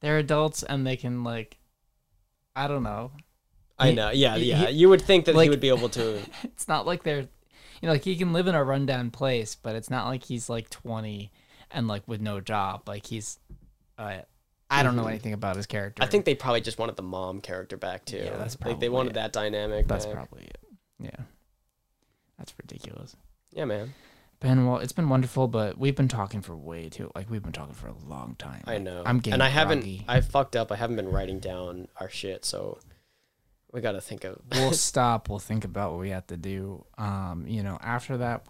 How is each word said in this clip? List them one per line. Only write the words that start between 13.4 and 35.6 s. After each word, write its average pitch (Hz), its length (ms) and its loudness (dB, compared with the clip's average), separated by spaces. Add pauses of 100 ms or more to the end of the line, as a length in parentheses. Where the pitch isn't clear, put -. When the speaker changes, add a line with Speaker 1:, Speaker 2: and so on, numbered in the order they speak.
Speaker 1:
uh, 101 220 -8 (500)
I 139 120 6
don't 123 140 4
know 117 60 0
Speaker 2:
Mm-hmm. 110 80 -2
Speaker 1:
anything 110 240 -6
about 101 220 -2
his 101 100 -6
character. 104 360 -4
Speaker 2:
I 135 40 2
think 202 180 2
they 143 100 4
probably 120 280 0
just 113 160 -6
wanted 113 180 -4
the 95 60 -8
mom 92 400 -6
character 92 340 -10
back 92 300 -8
too. 98 100 -10
Speaker 1:
Yeah, 101 220 -6
that's 113 160 -8
Speaker 2:
Like, 117 260 -6
they 120 80 0
Speaker 1:
probably - 0 -
Speaker 2:
wanted 123 220 0
Speaker 1:
it. 107 40 -6
Speaker 2:
that 110 180 -4
dynamic 107 540 0
Speaker 1:
That's 107 200 0
Speaker 2:
back. 107 80 -8
Speaker 1:
probably - 300 -12
it. - 140 -18 (400)
Yeah. - 260 -12 (1120)
That's - 200 -18
ridiculous. - 560 -16 (380)
Speaker 2:
Yeah, 156 140 -6
man. 107 260 -6 (480)
Speaker 1:
Ben, 131 260 6
well, 123 120 2
it's - 140 -6
been 165 160 0
wonderful, 131 400 2
but 110 300 -2
we've 135 180 2
been 135 120 4
talking 104 340 -4
for 85 120 -12
way 82 360 -10
too, - 240 -10
like, 101 160 -10
we've 107 120 -6
been 80 100 -8
talking 71 220 -12
for - 140 -14
a 57 60 -12 (120)
long 64 320 -10
time. 67 280 -14
Speaker 2:
I 113 80 -4
Speaker 1:
Like, 101 80 -2
Speaker 2:
know. 90 240 -8
Speaker 1:
I'm 123 120 4
getting 117 160 0
Speaker 2:
And 131 80 4
I 135 60 8
haven't, 151 320 4
Speaker 1:
groggy. 95 280 -8
Speaker 2:
I 123 120 6
fucked 131 360 2
up. 113 140 0
I 104 60 -4
haven't 117 200 -2
been 95 140 -4
writing 95 280 -2
down 90 500 -8 (100)
our 92 120 -10
shit, - 340 -8
so - 340 -6 (960)
we 123 80 -8
gotta 104 200 -2
think - 240 -12
of 95 220 -12
<laughs> - 60 -10
Speaker 1:
We'll 131 200 2
stop. 120 580 2
We'll 101 80 -4
think 107 260 -4